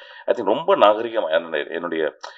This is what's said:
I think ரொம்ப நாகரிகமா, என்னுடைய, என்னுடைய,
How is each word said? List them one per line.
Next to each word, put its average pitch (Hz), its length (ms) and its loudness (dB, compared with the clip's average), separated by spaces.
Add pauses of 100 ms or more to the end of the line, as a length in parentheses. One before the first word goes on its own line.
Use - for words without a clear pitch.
(260)
I - 80 2
think 117 120 -6
ரொம்ப 165 300 0
நாகரிகமா, 110 540 2
என்னுடைய, 80 360 0
என்னுடைய, 82 520 -4 (200)